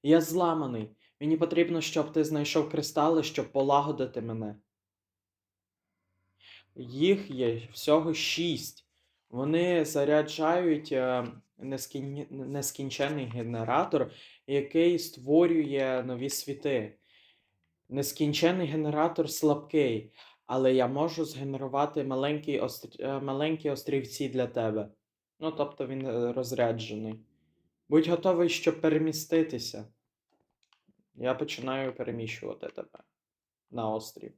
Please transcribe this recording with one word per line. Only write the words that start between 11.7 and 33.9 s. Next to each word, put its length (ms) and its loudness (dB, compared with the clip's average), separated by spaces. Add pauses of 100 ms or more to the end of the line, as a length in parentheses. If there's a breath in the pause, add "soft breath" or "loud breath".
нескінчений 960 -4
генератор, 880 0 (360 loud breath)
який 520 2
створює 1080 2
нові 220 -4
світи. 680 -4 (920 soft breath)
Нескінчений 800 2
генератор 640 0
слабкий, 840 0 (340 loud breath)
але 280 2
я 140 4
можу 380 -2
згенерувати 760 -2
маленькі 560 -2
остр-, 440 -8
е, 160 -2
маленькі 500 -2
острівці 600 -2
для 180 0
тебе. 420 -2 (540)
Ну, 80 -2
тобто 360 -4
він, 180 -6
е, 280 -2
розряджений. 840 -2 (680)
Будь 180 6
готовий, 420 2
щоб 320 0
переміститися. 1040 0 (1300)
Я 180 -2
починаю 640 -4
переміщувати 720 -8
тебе 320 -14 (720)
на 180 -4
острів. 480 -6